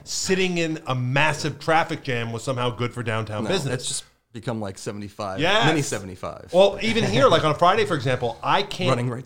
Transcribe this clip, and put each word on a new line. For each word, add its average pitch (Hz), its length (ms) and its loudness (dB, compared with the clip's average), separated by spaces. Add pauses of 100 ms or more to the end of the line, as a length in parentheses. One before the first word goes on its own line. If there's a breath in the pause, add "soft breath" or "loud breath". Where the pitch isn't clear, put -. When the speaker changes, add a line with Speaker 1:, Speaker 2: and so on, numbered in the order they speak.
Speaker 1:
sitting 185 500 0
in 160 300 -2
a 127 80 -2
massive 143 640 0
traffic 160 440 0
jam 120 280 -4
was 113 120 -6
somehow 123 280 -2
good 117 200 -4
for 120 120 -8
downtown 110 400 -4
Speaker 2:
No, 107 80 -2
Speaker 1:
business. 147 240 -2
Speaker 2:
it's - 120 -8
just - 160 -6 (280)
become, 117 280 -6
like, 98 200 -8
seventy-five, 104 600 -8
Speaker 1:
Yes. 202 280 4
Speaker 2:
mini 156 160 4
seventy-five. 95 680 -8
Speaker 1:
Well, 196 280 6
even 220 220 0
here, 233 240 4
like, 160 160 6
on 151 100 4
Friday, 196 320 4
for 180 80 -2
example, 127 480 -2
I 160 220 2
can't 180 260 -4
Speaker 2:
Running 120 220 0
right 123 140 -8